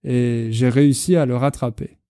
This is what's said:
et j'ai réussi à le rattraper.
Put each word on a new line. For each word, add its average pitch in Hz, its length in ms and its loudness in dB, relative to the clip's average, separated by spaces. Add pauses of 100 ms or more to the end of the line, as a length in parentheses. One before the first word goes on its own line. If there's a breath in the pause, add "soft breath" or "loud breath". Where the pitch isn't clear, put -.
et 120 460 -2
j'ai 117 200 0
réussi 143 460 2
à 147 120 2
le 123 80 -2
rattraper. 131 640 -4 (100)